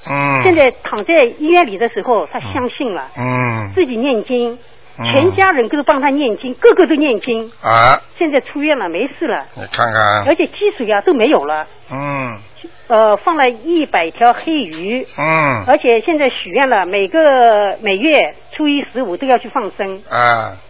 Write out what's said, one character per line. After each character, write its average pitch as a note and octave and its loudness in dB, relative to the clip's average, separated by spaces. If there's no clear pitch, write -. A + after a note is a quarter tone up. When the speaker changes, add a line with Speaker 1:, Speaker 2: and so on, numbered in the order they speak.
Speaker 1:
嗯。 C#3 0
Speaker 2:
现 F#4 4
在 C#4 4
躺 - -6
在 E4 -2
医 D4+ -2
院 F4 4
里 G3 -8
的 A3+ -2
时 G#3+ -8
候， G3 0
他 A#3+ -8
相 F3 -6
信 A#3+ -6
了。 C3+ -10
Speaker 1:
嗯。 B2 -4
Speaker 2:
自 F4+ 0
己 B3+ -6
念 A#3 -2
经。 A#3+ -4
Speaker 1:
嗯。 A3+ -8
Speaker 2:
全 C#4 2
家 F#4+ 2
人 A#3+ 0
都 D4 -2
帮 C#4+ 2
他 C#4+ 0
念 C4+ 0
经， B3+ -10
个 - 6
个 F4+ 4
都 D#4 2
念 C4+ 0
经。 A3+ -6
Speaker 1:
啊。 A2+ 4
Speaker 2:
现 E4 0
在 C#4 2
出 - -6
院 D4 0
了， F#3+ -6
没 F3 -4
事 E4 -4
了。 E3+ -4
Speaker 1:
你 G2+ -14
看 A#2 0
看。 G#2+ 2
Speaker 2:
而 D4 4
且 D#4+ 0
积 - -2
水 G#3+ -4
啊 G3+ 0
都 F4+ 2
没 B3 2
有 G#3 2
了。 D#3 -4
Speaker 1:
嗯。 C3+ -8
Speaker 2:
呃， G#3+ 4
放 E4+ -2
了 C4+ 2
一 C4+ -2
百 E3+ -2
条 A#3 4
黑 - -6
鱼。 G#3 -6
Speaker 1:
嗯。 D3 0
Speaker 2:
而 D#4 2
且 A#3 2
现 D#4+ -2
在 C#4 0
许 - -10
愿 C4 0
了， G#3 0
每 F#3+ -2
个， A#3 2
每 G3+ -2
月 G#3+ 0
初 D4+ -4
一、 C#4+ -2
十 B3 -6
五 F3 -6
都 C#4 -8
要 B3+ 4
去 A#3 -14
放 G3+ -6
生。 G3 -10
Speaker 1:
啊。 A2+ 0